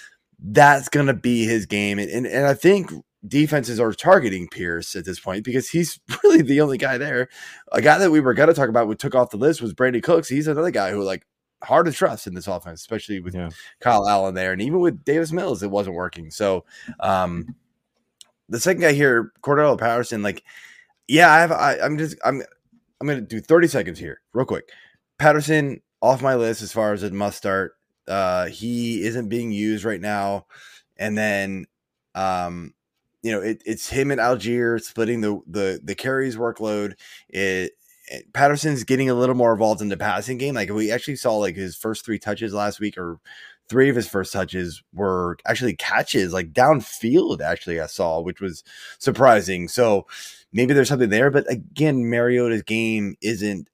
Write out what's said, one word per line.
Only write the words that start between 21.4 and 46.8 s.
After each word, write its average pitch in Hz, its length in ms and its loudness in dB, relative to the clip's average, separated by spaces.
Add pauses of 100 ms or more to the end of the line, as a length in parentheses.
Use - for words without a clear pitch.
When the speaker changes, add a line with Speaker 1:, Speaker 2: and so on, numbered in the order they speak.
Speaker 1:
have, 170 120 4
I, - 280 0
I'm 147 180 -2
just, 156 260 -6
I'm, 131 180 0 (600)
I'm 139 40 -6
gonna 143 140 -4
do 107 220 -10
thirty 170 260 6
seconds 92 300 -4
here, 78 240 -14 (100)
real 127 140 -2
quick. - 240 -6 (480)
Patterson 147 640 2 (180)
off 127 220 2
my 135 140 2
list 113 260 -2
as 98 100 -12
far 107 220 0
as 95 80 -8
a 101 80 -6
must 101 260 -6
start. 95 400 -4 (320)
Uh, 92 380 -2
he 113 560 -6
isn't 113 260 -6
being 117 240 -4
used 104 320 -4
right 104 160 -6
now, 101 460 -6 (500)
and 107 200 -6
then, 98 500 -4 (500)
um, 90 580 -6 (480)
you 113 80 -4
know, 104 100 -2
it, 110 260 -6
it's 110 220 -8
him 139 220 -2
and 127 100 -2
Algier 117 600 0
splitting 113 400 -4
the, 104 260 -2
the, 95 380 -4
the 95 100 -8
carries 131 420 -4
workload. 107 580 -4 (340)
It, 92 440 -2 (360)
it, - 240 -16
Patterson's 143 500 2
getting 131 280 0
a 123 40 2
little 127 220 2
more 117 160 4
involved 107 300 0
in 104 80 -4
the 95 60 -6
passing 104 420 -4
game. 139 160 -4
Like, 101 160 -4
we 107 200 -4
actually 127 260 -6
saw, 113 200 -2
like, 98 180 -2
his 92 220 -10
first 110 280 -8
three 107 140 -6
touches 104 360 -8
last 104 260 -4
week, 104 180 -6
or 85 220 -10 (480)
three 131 220 4
of 127 40 2
his 117 140 -2
first 95 240 -4
touches 90 500 -6 (100)
were 90 440 -2 (100)
actually 117 300 -2
catches, 107 560 -2
like, 87 200 -6
downfield, 127 880 2